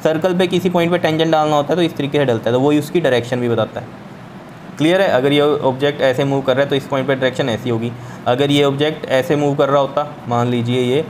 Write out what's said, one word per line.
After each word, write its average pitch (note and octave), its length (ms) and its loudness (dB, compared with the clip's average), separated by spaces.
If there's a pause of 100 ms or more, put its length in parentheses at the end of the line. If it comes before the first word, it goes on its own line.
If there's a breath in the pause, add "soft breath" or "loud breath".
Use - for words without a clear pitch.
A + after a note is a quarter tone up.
सर्कल E3 340 0
पे F3+ 100 2
किसी F3+ 220 0
पॉइंट E3+ 220 0
पे F3 80 0
टेंजेंट D#3+ 320 0
डालना D3+ 240 2
होता C#3+ 140 0
है D#3 60 2
तो F3+ 60 0
इस E3 160 0
तरीके C#3+ 200 -2
से C#3+ 80 4
डलता A2+ 240 0
है, A#2+ 60 2
तो B2+ 40 4
वही D3 200 4
उसकी D3 220 -2
डायरेक्शन B2 380 0
भी B2 100 0
बताता A2 300 -2
है। A#2 80 -14 (880)
क्लियर F3 240 2
है? F#3+ 80 2
अगर B2+ 220 2
ये D3 100 4
ऑब्जेक्ट C#3+ 640 0
ऐसे C3 220 2
मूव C#3 160 0
कर C3 140 2
रहा C3+ 80 2
है C#3 60 -2
तो C#3+ 60 0
इस C3 100 -2
पॉइंट C3 220 -4
पे C#3 80 2
डायरेक्शन B2+ 340 -2
ऐसी A2+ 200 -4
होगी, A#2 220 -2 (360 loud breath)
अगर C3+ 240 2
ये C#3+ 120 4
ऑब्जेक्ट C#3+ 480 0
ऐसे C3 240 2
मूव C#3+ 200 0
कर C#3+ 140 2
रहा C#3 120 4
होता, C#3 260 -2 (200)
मान A#2+ 200 0
लीजिए B2 360 0
ये C3 260 0